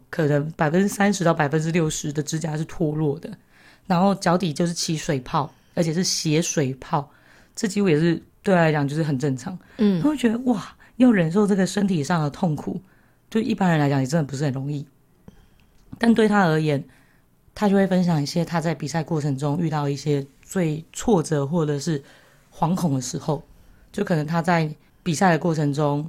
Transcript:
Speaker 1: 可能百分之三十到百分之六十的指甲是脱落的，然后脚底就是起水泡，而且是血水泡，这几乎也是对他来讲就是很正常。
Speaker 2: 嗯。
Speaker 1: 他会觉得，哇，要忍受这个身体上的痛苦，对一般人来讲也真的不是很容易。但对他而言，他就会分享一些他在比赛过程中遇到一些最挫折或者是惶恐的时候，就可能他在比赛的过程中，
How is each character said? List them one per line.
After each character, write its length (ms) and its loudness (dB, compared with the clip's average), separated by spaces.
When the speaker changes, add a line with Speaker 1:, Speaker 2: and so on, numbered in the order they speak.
Speaker 1:
可 160 -2
能 260 0
百 180 -2
分 120 2
之 60 2
三 260 2
十 100 -2
到 100 4
百 140 2
分 140 0
之 100 -2
六 180 2
十 220 -6
的 120 -2
指 160 -6
甲 180 -4
是 80 -4
脱 300 -4
落 240 -2
的， 100 -14
然 160 2
后 140 4
脚 220 2
底 140 -2
就 140 -2
是 80 -4
起 240 -4
水 220 -2
泡， 340 -4
而 80 0
且 100 -2
是 100 -2
血 380 0
水 340 -2
泡， 340 -4
这 120 -4
几 140 -2
乎 80 2
也 100 4
是 160 2
对 140 2
他 60 4
来 100 4
讲 160 0
就 80 -6
是 80 0
很 160 -2
正 160 0
常。 220 -10
Speaker 2:
嗯。 240 2
Speaker 1:
他 80 2
会 80 -2
觉 120 0
得， 100 -2
哇， 360 -4
要 160 6
忍 200 2
受 140 4
这 100 2
个 120 2
身 200 -2
体 160 0
上 200 0
的 60 0
痛 260 -2
苦， 260 -8
对 140 0
一 100 -2
般 160 2
人 80 4
来 120 2
讲 100 2
也 80 0
真 120 0
的 60 0
不 100 -10
是 100 -4
很 80 0
容 180 -6
易。 160 -8
但 160 4
对 140 4
他 180 4
而 140 4
言， 220 0
他 140 0
就 80 4
会 100 4
分 180 2
享 200 2
一 20 -2
些 200 -2
他 160 -2
在 120 -2
比 140 -6
赛 160 -4
过 160 -2
程 180 -2
中 220 -2
遇 100 0
到 200 -2
一 60 -2
些 300 -2
最 520 -4
挫 280 2
折 240 -2
或 200 0
者 120 -2
是 240 -4
惶 180 0
恐 200 0
的 80 -2
时 160 -8
候， 260 -6
就 120 -4
可 120 0
能 100 -2
他 160 -2
在 300 0
比 140 -2
赛 160 4
的 80 2
过 140 0
程 200 0
中， 360 0